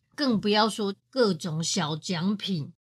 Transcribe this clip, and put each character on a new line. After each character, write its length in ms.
更 240
不 100
要 180
说 260
各 240
种 300
小 320
奖 400
品， 460